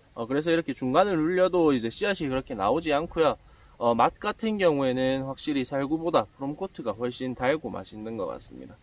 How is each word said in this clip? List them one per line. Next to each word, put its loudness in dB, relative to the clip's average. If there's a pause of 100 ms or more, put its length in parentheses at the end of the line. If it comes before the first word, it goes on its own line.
(140)
어, -6
그래서 0
이렇게 0
중간을 2
눌려도 4
이제 0
씨앗이 -2
그렇게 -4
나오지 0
않고요. 2 (420)
어, 2
맛 4
같은 -4
경우에는 2
확실히 -4
살구보다 0 (120)
프롬코트가 -6
훨씬 -6
달고 -2
맛있는 -10
것 -4
같습니다. -14